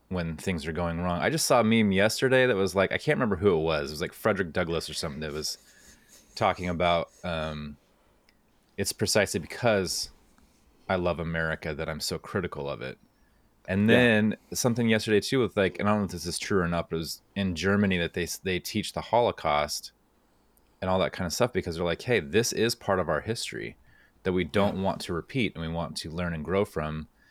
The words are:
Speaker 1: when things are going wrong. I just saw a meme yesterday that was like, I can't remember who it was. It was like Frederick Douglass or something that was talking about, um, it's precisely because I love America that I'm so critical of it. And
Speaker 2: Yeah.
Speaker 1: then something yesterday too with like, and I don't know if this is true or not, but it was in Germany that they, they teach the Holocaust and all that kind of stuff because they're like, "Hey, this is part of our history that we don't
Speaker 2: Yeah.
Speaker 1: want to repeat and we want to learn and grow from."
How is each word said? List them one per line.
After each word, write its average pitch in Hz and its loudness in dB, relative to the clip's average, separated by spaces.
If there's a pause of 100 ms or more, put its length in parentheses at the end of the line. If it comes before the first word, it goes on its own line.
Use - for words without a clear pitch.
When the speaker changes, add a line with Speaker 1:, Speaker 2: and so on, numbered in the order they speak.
Speaker 1:
when 82 -4
things 82 -4
are 82 -4
going 85 -2
wrong. 87 0
I 98 2
just 151 0
saw 131 6
a - 6
meme 110 4
yesterday 123 4
that 123 4
was 95 2
like, 95 4
I - 0
can't 147 0
remember 107 2
who 90 4
it 78 2
was. 76 0
It 78 -8
was 76 -6
like 80 -6
Frederick 95 0
Douglass 82 -2
or 78 -10
something 76 -6
that 76 -6
was 76 -6 (760)
talking 90 0
about, 85 2 (140)
um, 78 -6 (1000)
it's - -4
precisely 101 0
because 95 -2 (760)
I 95 0
love 87 0
America 82 -4
that 78 -8
I'm 78 -8
so 85 -6
critical 78 -6
of 62 -8
it. 64 -10 (720)
And 101 2
Speaker 2:
Yeah. 117 8
Speaker 1:
then 110 4 (160)
something 117 0
yesterday 107 4
too - 0
with 107 0
like, 95 2
and 101 2
I - 6
don't 107 2
know 101 0
if 90 -4
this 85 -8
is 85 -4
true 101 0
or 87 2
not, 85 -2
but 82 -2
it - -2
was - -8 (140)
in 95 0
Germany 95 2
that 85 0
they, 87 -2 (160)
they 92 -2
teach - -6
the 80 -6
Holocaust 80 0 (880)
and 92 -2
all 95 2
that 80 0
kind 92 -4
of 82 -6
stuff 120 0
because 87 -4
they're 87 -2
like, 85 -2
"Hey, 120 2
this 85 0
is 113 0
part 95 0
of 78 -2
our 76 0
history 58 -8 (460)
that 92 0
we 92 2
don't 101 2
Speaker 2:
Yeah. 95 -2
Speaker 1:
want 95 -2
to 92 -6
repeat 87 -2
and 82 -8
we 82 -4
want 82 -6
to 80 -10
learn 85 -4
and 76 -6
grow 95 2
from." 78 -6 (240)